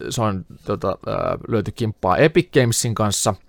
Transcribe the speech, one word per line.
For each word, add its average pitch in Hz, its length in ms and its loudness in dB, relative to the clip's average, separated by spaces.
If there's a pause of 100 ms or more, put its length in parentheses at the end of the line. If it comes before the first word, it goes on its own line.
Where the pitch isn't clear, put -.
(100)
se 123 120 -2
on, 95 220 -2 (200)
tota, 101 420 -2
ää, 87 320 -2 (100)
lyöty 104 240 -2
kimppaa 95 440 -2
Epic 160 360 4
Gamesin 117 420 2
kanssa, 104 400 0 (140)